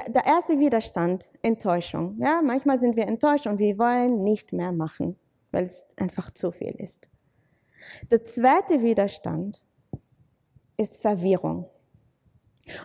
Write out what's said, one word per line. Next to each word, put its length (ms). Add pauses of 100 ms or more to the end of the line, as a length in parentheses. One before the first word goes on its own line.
der 180
erste 320
Widerstand, 720 (120)
Enttäuschung. 800
Ja, 220
manchmal 360
sind 180
wir 100
enttäuscht 400
und 120
wir 200
wollen 440
nicht 300
mehr 180
machen, 460 (340)
weil 140
es 320
einfach 360
zu 200
viel 240
ist. 320 (1040)
Der 140
zweite 580
Widerstand 800 (1120)
ist 240
Verwirrung. 680 (1160)